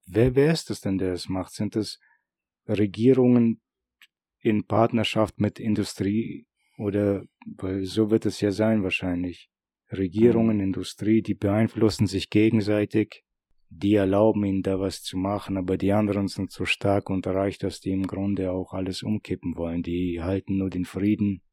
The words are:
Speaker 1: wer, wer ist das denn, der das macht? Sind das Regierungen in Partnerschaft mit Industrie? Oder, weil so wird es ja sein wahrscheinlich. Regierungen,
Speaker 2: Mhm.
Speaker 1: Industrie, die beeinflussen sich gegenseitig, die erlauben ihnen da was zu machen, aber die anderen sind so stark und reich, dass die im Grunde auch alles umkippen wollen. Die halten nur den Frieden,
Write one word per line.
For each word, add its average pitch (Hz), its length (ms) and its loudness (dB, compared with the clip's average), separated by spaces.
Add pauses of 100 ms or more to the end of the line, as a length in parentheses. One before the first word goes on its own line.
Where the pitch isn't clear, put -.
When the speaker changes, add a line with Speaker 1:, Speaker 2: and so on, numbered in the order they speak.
Speaker 1:
wer, 117 280 2
wer 143 180 4
ist - 180 -4
das 104 100 -6
denn, 98 160 -2
der 92 160 -2
das 87 160 -8
macht? 92 240 -6
Sind 107 240 -4
das 104 220 -4 (680)
Regierungen 117 920 4 (800)
in 107 260 0
Partnerschaft 110 720 2
mit 104 200 0
Industrie? 107 880 -2 (320)
Oder, 101 460 0 (320)
weil 95 280 -6
so 104 260 0
wird 113 160 4
es 101 140 -4
ja 104 100 2
sein 107 320 2
wahrscheinlich. 90 680 -4 (400)
Regierungen, 110 680 4
Speaker 2:
Mhm. 101 80 0
Speaker 1:
Industrie, 98 580 -2
die 101 120 -4
beeinflussen 107 720 2
sich 92 240 -4
gegenseitig, 107 920 2 (460)
die 101 260 0
erlauben 101 500 4
ihnen 98 180 -2
da 95 180 -2
was 95 220 -6
zu - 140 -10
machen, 98 400 -4
aber 92 200 -2
die 95 160 0
anderen 101 360 0
sind - 220 -6
so - 140 -8
stark 98 460 0
und 95 160 -4
reich, 95 320 -2
dass - 220 -6
die 95 100 -6
im 95 160 -2
Grunde 98 460 -4
auch 92 200 -6
alles 92 300 -6
umkippen 95 540 -6
wollen. 85 260 -4
Die 87 400 -4
halten 95 340 -2
nur 95 140 -2
den 90 140 -4
Frieden, 101 580 -2 (100)